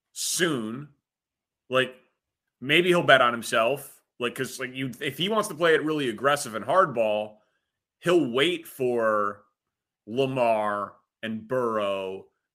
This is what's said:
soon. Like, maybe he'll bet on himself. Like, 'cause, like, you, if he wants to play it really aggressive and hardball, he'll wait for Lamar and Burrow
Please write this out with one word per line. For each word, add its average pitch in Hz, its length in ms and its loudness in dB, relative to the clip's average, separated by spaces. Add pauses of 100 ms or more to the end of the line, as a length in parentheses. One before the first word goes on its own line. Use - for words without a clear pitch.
(120)
soon. 139 800 -4 (800)
Like, 127 240 0 (640)
maybe 160 300 2
he'll 175 140 4
bet 135 180 8
on 120 100 4
himself. 120 680 -2 (200)
Like, 120 140 -4
'cause, 127 260 -8
like, 127 140 -10
you, 135 180 -6 (100)
if 143 180 -6
he 185 100 -2
wants 214 200 -2
to 165 60 -10
play 160 200 4
it 139 80 2
really 151 260 -2
aggressive 120 460 -2
and 101 100 -8
hardball, 113 720 0 (640)
he'll 165 320 2
wait 151 340 0
for 110 800 -2 (640)
Lamar 110 880 0 (280)
and 110 260 -8
Burrow 101 800 -2 (300)